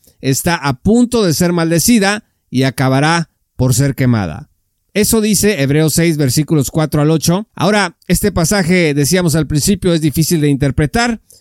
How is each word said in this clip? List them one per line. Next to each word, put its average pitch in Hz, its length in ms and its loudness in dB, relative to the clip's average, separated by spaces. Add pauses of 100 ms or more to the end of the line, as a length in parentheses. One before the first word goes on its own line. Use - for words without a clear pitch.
(220)
está 151 340 -2
a 139 260 -4
punto 233 420 2
de 170 100 2
ser 175 180 0
maldecida 196 720 0 (260)
y 123 140 -2
acabará 139 680 0 (260)
por 123 200 0
ser 139 180 0
quemada". 113 560 -2 (440)
Eso 214 280 0
dice 202 400 0
Hebreos 147 320 2
seis, 165 240 0
versículos 147 540 0
cuatro 156 300 -2
al 151 100 2
ocho. 165 420 -2
Ahora, 196 440 -2 (100)
este 185 240 0
pasaje, 175 640 0
decíamos 147 400 0
al 160 100 0
principio, 175 480 0
es 165 80 0
difícil 160 400 0
de 147 80 2
interpretar. 151 720 0 (200)